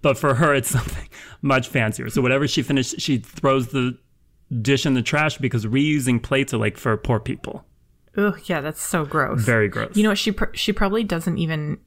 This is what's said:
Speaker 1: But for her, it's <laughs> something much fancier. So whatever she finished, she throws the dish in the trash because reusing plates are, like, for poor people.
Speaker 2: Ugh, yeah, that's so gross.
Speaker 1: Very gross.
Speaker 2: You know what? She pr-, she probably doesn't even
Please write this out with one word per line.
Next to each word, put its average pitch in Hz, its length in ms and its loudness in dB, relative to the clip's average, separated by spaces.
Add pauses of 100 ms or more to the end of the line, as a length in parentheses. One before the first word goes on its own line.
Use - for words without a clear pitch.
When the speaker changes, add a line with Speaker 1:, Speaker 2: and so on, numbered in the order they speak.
Speaker 1:
But 139 160 2
for 143 160 2
her, 143 200 4
it's 131 160 0
<laughs> 135 60 -2
something - 320 -4 (340)
much 131 260 2
fancier. 117 420 -2
So - 120 0
whatever 135 260 2
she - 140 0
finished, 160 380 0
she 135 180 0
throws 135 500 0
the 127 280 -2 (680)
dish 135 240 2
in 139 80 4
the 123 80 2
trash 151 360 0
because 117 280 -2
reusing 131 560 2
plates 135 320 0
are, 120 40 0
like, 104 180 -2
for 110 200 0
poor 110 240 0
people. - 440 -10 (520)
Speaker 2:
Ugh, 202 300 0
yeah, 165 140 -2
that's 156 220 -8
so 165 220 -2
gross. 143 380 0
Speaker 1:
Very 110 260 2
gross. 110 280 -4
Speaker 2:
You 208 60 4
know 214 80 4
what? 208 80 0
She 214 140 0
pr-, - 220 -2
she - 180 -2
probably 208 320 2
doesn't 170 340 -2
even 156 480 -2